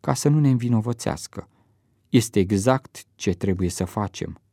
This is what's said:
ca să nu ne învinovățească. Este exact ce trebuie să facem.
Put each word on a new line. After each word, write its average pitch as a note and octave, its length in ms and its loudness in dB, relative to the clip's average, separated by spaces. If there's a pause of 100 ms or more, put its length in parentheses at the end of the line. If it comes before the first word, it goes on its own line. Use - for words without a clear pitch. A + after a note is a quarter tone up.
ca C#3+ 140 -2
să - 140 0
nu D3+ 120 4
ne C#3+ 100 4
învinovățească. A#2 960 -2 (600)
Este - 300 2
exact G#2 680 0 (100)
ce - 160 -4
trebuie F#2 380 -2
să F2+ 160 -4
facem. F2 560 -8 (120)